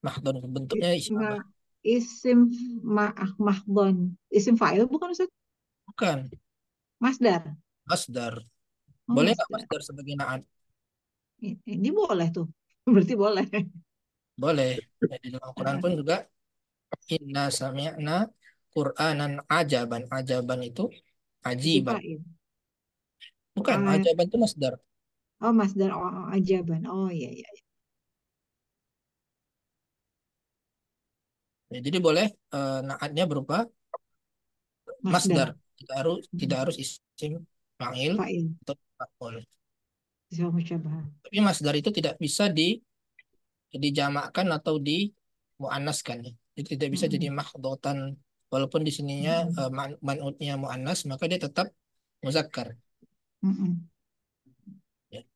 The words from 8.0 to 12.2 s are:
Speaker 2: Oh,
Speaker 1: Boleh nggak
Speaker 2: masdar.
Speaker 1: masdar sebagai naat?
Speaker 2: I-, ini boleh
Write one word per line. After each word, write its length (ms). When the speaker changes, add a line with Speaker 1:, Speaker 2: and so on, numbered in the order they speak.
Speaker 2:
Oh, 80
Speaker 1:
Boleh 180
nggak 160
Speaker 2:
masdar. 160
Speaker 1:
masdar 160
sebagai 320
naat? 240
Speaker 2:
I-, 140
ini 240
boleh 400